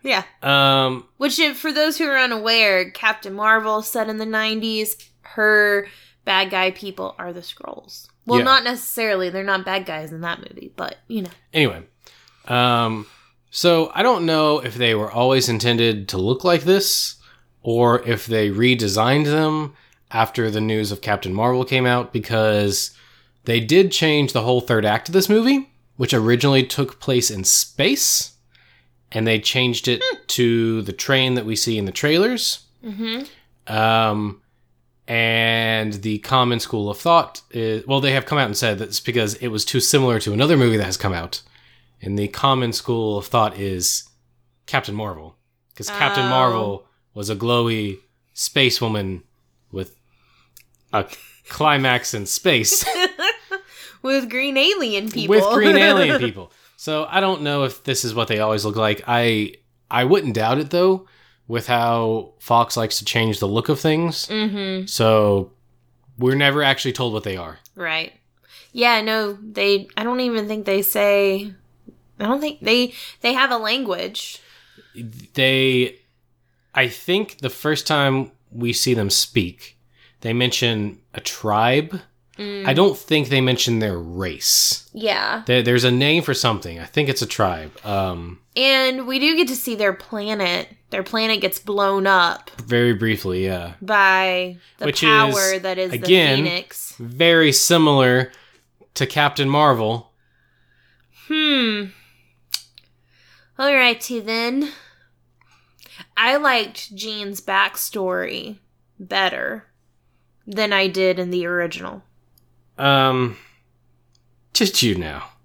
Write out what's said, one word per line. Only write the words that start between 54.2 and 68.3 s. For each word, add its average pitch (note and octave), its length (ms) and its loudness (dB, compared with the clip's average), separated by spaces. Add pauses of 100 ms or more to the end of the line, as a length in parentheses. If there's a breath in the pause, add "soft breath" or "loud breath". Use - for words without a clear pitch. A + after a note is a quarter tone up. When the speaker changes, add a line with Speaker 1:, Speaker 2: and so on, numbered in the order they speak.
Speaker 1:
green C4+ 280 -2
alien C4 520 0
people. G#3 260 2
Speaker 2:
With G#3+ 180 4
green G3+ 240 6
Speaker 1:
<laughs> G3 120 8
Speaker 2:
alien A3 300 4
people. F#2+ 320 -6 (260 soft breath)
So D#3 320 -4
I F#3+ 100 0
don't F#3+ 220 0
know C#3+ 220 0
if - 200 -6
this C3 220 -2
is A2+ 80 -4
what A2+ 140 -2
they G#2+ 120 0
always G#2+ 240 0
look G#2 120 -2
like. G#2+ 320 0
I, A#2 480 0 (340)
I B2 160 0
wouldn't D#3 300 2
doubt A2+ 240 0
it, D3+ 100 -6
though, F#3 380 2 (400 soft breath)
with A#2 200 -6
how A#2 720 0
Fox A#2 380 2
likes A2+ 220 -2
to G#2 60 -10
change A2+ 340 0
the G2+ 80 -2
look A2 220 -2
of C#3 100 0
things. D#3+ 480 -2
Speaker 1:
Mm-hmm. G3 580 -4
Speaker 2:
So G#2+ 680 2 (640)
we're B2+ 180 2
never C#3+ 260 2
actually C3+ 320 0
told B2 180 -2
what G#2+ 120 -6
they G2 140 -6
are. E2 200 -12 (180)
Speaker 1:
Right. D#3+ 380 -8 (580 loud breath)